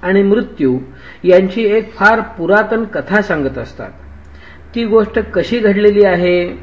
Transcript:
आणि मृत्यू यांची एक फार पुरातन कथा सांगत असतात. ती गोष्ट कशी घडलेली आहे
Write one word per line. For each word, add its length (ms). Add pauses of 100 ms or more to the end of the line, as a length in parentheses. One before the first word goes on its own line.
आणि 200
मृत्यू 560 (460)
यांची 520
एक 180
फार 260
पुरातन 640
कथा 380
सांगत 360
असतात. 320 (840)
ती 100
गोष्ट 340
कशी 400
घडलेली 460
आहे 440 (140)